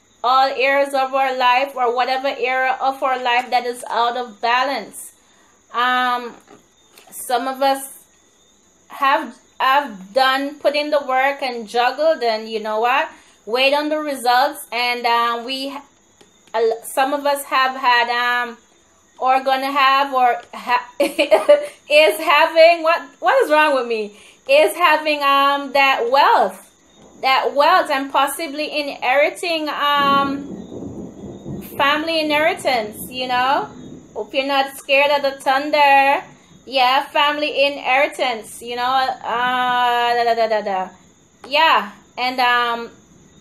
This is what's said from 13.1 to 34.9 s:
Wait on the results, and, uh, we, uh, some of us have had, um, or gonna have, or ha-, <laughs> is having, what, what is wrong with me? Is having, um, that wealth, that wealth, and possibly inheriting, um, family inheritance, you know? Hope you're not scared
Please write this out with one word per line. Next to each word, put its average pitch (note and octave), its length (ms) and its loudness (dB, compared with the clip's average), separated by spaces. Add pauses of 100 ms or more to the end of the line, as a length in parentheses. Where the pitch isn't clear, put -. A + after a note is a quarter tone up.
Wait C4 280 2
on D4+ 160 0
the D4+ 100 -2
results, C#4 720 0
and, A#3+ 340 -2
uh, A#3 400 0
we, C4+ 320 -8 (760)
uh, A3+ 80 -2 (220)
some C#4 300 -2
of C#4+ 120 -4
us C#4+ 180 -2
have C4 320 0
had, B3 340 2
um, A#3+ 480 -2 (600)
or C4 240 2
gonna C4+ 280 0
have, C#4 420 2
or B3 280 2 (120)
ha-, A#3 400 -4
<laughs> - 60 -6
is D4 1160 2
having, D#4+ 640 4
what, D#4+ 180 2 (180)
what A4 240 4
is D#4 80 -2
wrong D4+ 240 4
with A#3+ 120 -2
me? G#3+ 300 -6 (320)
Is D4+ 260 4
having, D#4 460 2
um, C#4 520 2
that C4+ 360 2
wealth, C#4 600 2 (500)
that B3+ 320 0
wealth, D4+ 360 4
and C#4 220 -4
possibly D4 680 -2
inheriting, D4+ 880 -2
um, - 1900 -4 (160)
family D#4 420 0
inheritance, D4 920 -2
you B3+ 180 -8
know? C4 420 0 (440)
Hope - 200 -10
you're C4+ 120 -2
not C#4 320 0
scared C#4+ 340 2